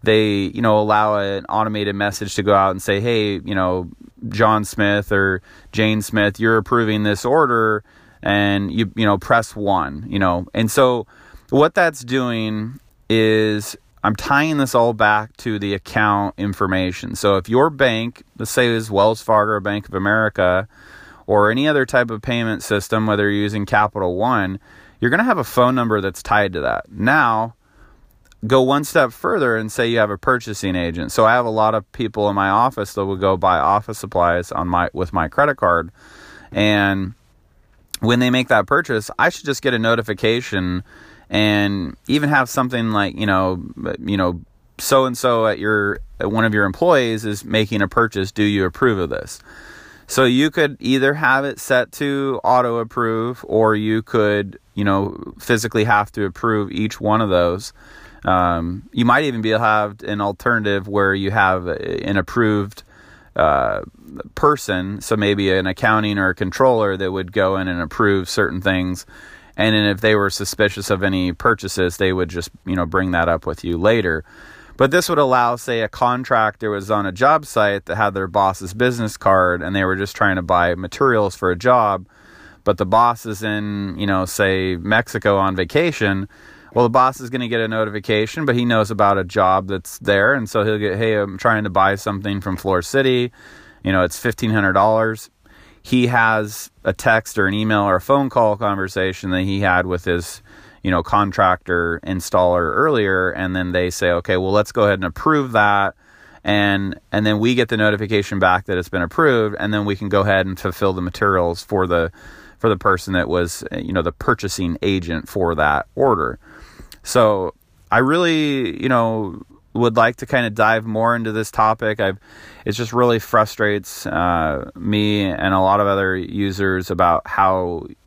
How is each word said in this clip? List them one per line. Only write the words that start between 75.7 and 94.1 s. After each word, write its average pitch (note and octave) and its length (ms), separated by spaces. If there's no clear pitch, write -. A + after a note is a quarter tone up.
a G#2+ 60
contractor A#2+ 800
was G2+ 220
on G#2 140
a F#2+ 60
job C#3 340
site G2+ 400
that E2+ 100
had G#2 180
their F#2+ 140
boss's F#2+ 460
business A#2 440
card F2+ 440
and F2+ 140
they G2 100
were F#2 100
just G2 200
trying G2 200
to F#2 60
buy F2 340
materials G#2 600
for F#2 160
a F2+ 40
job, G#2 520
but G2+ 140
the G2+ 80
boss A#2 400
is G#2+ 180
in, G#2 540
you G2 100
know, F#2+ 180
say, F#2+ 500
Mexico G#2 640
on F#2+ 180
vacation. G2+ 720
Well, A#2+ 100
the A#2+ 60
boss C3 320
is B2 80
gonna B2 180
get A2+ 140
a A2 80
notification, A2 760
but B2+ 120
he B2 100
knows A2 260
about G2+ 260
a F#2 60
job F#2+ 460
that's F#2+ 300
there, G2+ 340
and A#2 160
so G#2+ 160
he'll G#2+ 120
get, G#2 200
"Hey, A2 180
I'm G2+ 220
trying A2 260
to G2+ 60
buy G2 260
something G2+ 460
from F#2 160
Floor F#2 240
City. B2+ 500
You F#2+ 120
know, F#2 100
it's - 160